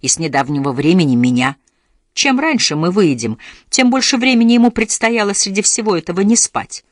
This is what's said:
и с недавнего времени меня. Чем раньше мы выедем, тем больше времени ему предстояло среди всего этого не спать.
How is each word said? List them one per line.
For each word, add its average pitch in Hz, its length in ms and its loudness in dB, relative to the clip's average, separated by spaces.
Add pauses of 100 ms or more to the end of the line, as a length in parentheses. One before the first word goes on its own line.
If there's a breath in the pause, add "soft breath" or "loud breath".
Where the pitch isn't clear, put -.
и 135 80 -6
с - 100 -2
недавнего 139 540 -2
времени 143 440 2
меня. 123 400 0 (580)
Чем 269 260 0
раньше 294 340 -2
мы 160 160 0
выедем, 131 480 0 (300 loud breath)
тем 254 220 2
больше 262 260 0
времени 240 380 4
ему 240 160 4
предстояло 226 640 -2
среди 196 260 -4
всего 208 360 -2
этого 175 240 -4
не 214 160 2
спать. - 560 -6